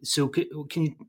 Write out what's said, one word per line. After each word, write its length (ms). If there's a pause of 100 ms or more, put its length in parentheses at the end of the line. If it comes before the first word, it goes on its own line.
so 320
c-, 160 (180)
can 140
you 120 (140)